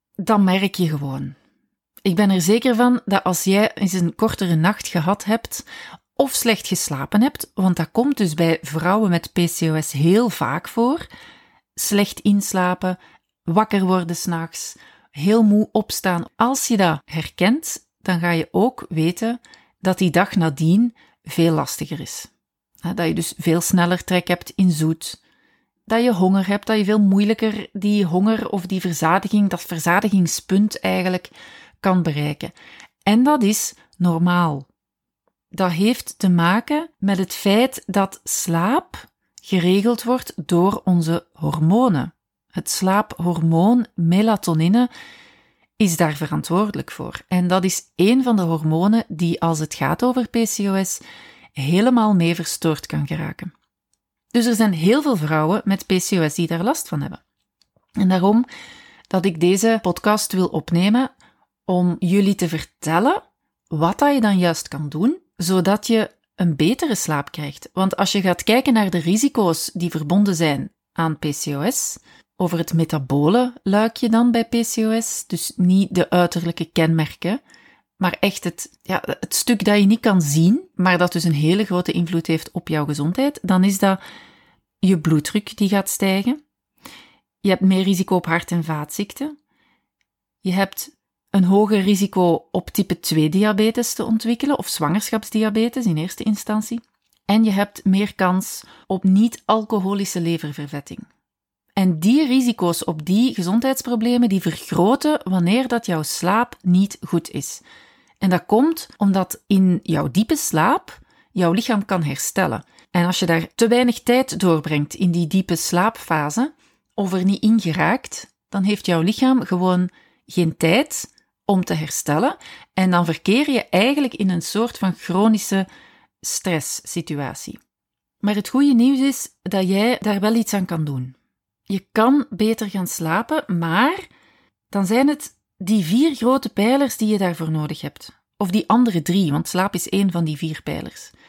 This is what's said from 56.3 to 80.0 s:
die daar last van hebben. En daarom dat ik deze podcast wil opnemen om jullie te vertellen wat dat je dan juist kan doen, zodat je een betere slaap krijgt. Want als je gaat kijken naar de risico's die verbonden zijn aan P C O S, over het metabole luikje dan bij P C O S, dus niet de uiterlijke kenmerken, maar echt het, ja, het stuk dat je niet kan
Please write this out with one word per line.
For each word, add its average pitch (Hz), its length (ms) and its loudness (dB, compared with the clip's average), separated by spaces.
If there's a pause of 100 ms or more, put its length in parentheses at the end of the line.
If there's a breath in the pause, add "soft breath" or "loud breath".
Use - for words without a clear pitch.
die 170 140 -2
daar 170 160 -4
last 269 240 -2
van 147 140 -6
hebben. 156 220 -12 (680)
En 190 180 0
daarom 196 360 2 (600 loud breath)
dat 185 180 -2
ik 165 140 -2
deze 202 420 2
podcast 208 520 -2
wil 185 140 2
opnemen 202 640 0 (540 soft breath)
om 180 340 0
jullie 196 360 2
te 175 120 -2
vertellen 170 760 -2 (440)
wat 165 320 -2
dat 285 140 4
je 269 80 0
dan 202 160 2
juist 170 300 0
kan 147 220 -8
doen, 214 280 0 (180)
zodat 185 520 0
je 220 240 0 (240)
een 170 200 0
betere 220 400 0
slaap 147 360 -4
krijgt. - 420 -12
Want - 240 0
als 190 140 0
je 202 100 0
gaat 180 220 0
kijken 247 300 2
naar 208 160 2
de 175 100 0
risico's 190 720 0
die 170 160 -4
verbonden 175 460 2
zijn 151 380 -2 (180)
aan 160 280 -2
P - 60 -6 (180)
C - 40 -8
O 147 220 -4
S, - 280 -6 (380 soft breath)
over 175 220 -2
het 165 160 -4
metabole 160 800 0 (100)
luikje 220 460 0
dan 233 220 4
bij 226 140 0
P 233 180 0 (100)
C - 40 -8
O 220 240 0
S, - 260 -8
dus - 280 -6
niet 185 400 2
de 175 140 2
uiterlijke 170 560 0
kenmerken, 165 760 -2 (560 soft breath)
maar 180 220 -2
echt - 240 -2
het, - 380 -10
ja, - 240 -6
het - 300 -6
stuk 226 280 0
dat 208 160 4
je 202 60 6
niet 220 140 4
kan 196 220 2